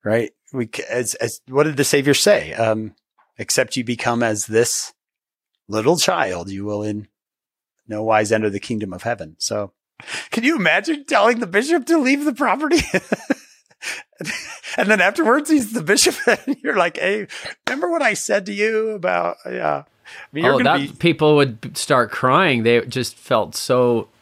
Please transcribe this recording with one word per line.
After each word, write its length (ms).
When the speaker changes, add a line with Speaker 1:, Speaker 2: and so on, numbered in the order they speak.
Speaker 1:
Right? 280
We, 220
c-, 160
as, 260
as, 320
what 180
did 120
the 60
Savior 320
say? 380
Um, 420
"Except 400
you 60
become 400
as 240
this 440
little 300
child, 520
you 160
will 160
in 260
no 160
wise 280
enter 180
the 100
kingdom 340
of 100
heaven." 340
So 360
can 120
you 120
imagine 500
telling 340
the 80
bishop 380
to 140
leave 260
the 80
property? 480
<laughs> 100
And 120
then 100
afterwards, 500
he's 220
the 100
bishop, 400
<laughs> 60
and 340
you're 140
like, 220
"Hey, 300
remember 220
what 120
I 120
said 340
to 60
you 360
about," 560
yeah. 400
I 480
mean, 100
you're 100
Speaker 2:
Oh, 40
Speaker 1:
gonna 220
Speaker 2:
that 120
Speaker 1:
be 60
Speaker 2:
people 400
would 240
b-, 140
start 360
crying. 520
They 180
just 340
felt 400
so 540